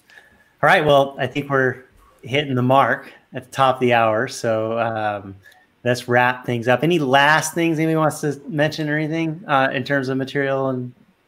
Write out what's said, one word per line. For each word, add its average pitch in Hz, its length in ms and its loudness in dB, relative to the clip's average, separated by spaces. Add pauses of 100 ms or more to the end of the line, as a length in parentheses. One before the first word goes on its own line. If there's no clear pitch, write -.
(640)
All 147 40 6
right. 165 180 4
Well, 139 340 4
I 135 80 -2
think 143 220 -6
we're 131 340 0 (400)
hitting 135 320 -2
the 123 60 0
mark 127 500 2 (220)
at 127 120 -12
the - 60 -20
top 131 240 2
of - 60 -6
the 120 120 4
hour. 113 340 2
So, 113 520 -4
um, 104 560 -4 (480)
let's 123 240 -2
wrap 123 380 2
things 120 220 -4
up. 123 160 2
Any 170 160 2
last 143 540 2
things 165 260 0
anybody 160 180 0
wants 156 240 0
to 143 260 -4
mention 151 420 -2
or 147 80 -2
anything, 160 500 -4
uh, 135 260 2
in 131 100 -4
terms 135 260 -2
of 131 80 -4
material 135 520 -2
and 127 240 -6 (340)